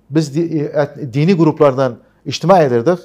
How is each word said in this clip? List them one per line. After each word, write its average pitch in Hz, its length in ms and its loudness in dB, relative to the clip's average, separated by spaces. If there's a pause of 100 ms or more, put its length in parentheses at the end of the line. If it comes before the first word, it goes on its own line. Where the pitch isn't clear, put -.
Biz 143 260 -4
di-, 165 240 -4
e, 147 220 -4
et-, 143 320 -8
dini 156 200 2
gruplardan 143 640 2 (280)
içtima 165 340 2
ederdik. 139 460 0